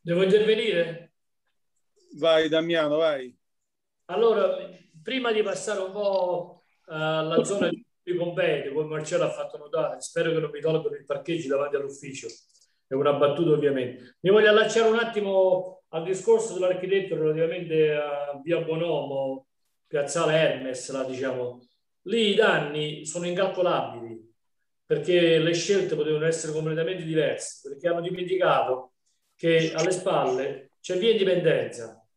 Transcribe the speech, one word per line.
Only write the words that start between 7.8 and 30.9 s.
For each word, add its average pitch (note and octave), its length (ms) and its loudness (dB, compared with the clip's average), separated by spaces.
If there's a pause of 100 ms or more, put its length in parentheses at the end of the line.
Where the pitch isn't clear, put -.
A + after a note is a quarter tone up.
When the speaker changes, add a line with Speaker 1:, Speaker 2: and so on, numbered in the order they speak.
Speaker 1:
cui F3 140 -4
compete, E3 560 -2
come D3+ 140 -2
Marcello D#3 380 -2
ha D3 60 0
fatto D3 260 -10
notare, D3 460 -2
spero E3 280 -2
che D#3 100 0
non D3+ 100 -4
mi D3 100 -12
tolgano D3+ 340 0
il - 120 -14
parcheggio D3 420 -6
davanti C#3+ 280 -2
all'ufficio. C#3 520 -8 (580)
È - 60 -8
una C#3 220 2
battuta, D3+ 360 2
ovviamente. C3+ 680 0
Mi F3 100 2
voglio G#3+ 200 8
allacciare A3 400 4
un A3+ 80 2
attimo G3 880 0
al E3 160 -6
discorso F#3+ 500 2
dell'architetto F3+ 640 0
relativamente D#3 800 0
a C#3+ 480 -4
via E3 180 -2
Bonomo, C#3 840 -4 (400)
piazzale D#3 480 -2
Hermes, C3+ 560 0
là, C3 140 -4
diciamo. B2+ 640 -6 (400)
Lì G#3 260 2
i - 20 2
danni D3+ 720 0
sono F3 200 -6
incalcolabili, D3 1080 -2 (500)
perché E3 540 2
le E3 160 2
scelte F3+ 420 0
potevano D3+ 300 0
essere D#3+ 260 -2
completamente D#3+ 520 -4
diverse, D#3 640 -2
perché C#3 220 -4
hanno E3+ 140 0
dimenticato F3 880 0 (420)
che D#3+ 400 2
alle D#3+ 160 0
spalle C#3 920 -2
c'è F3+ 180 -4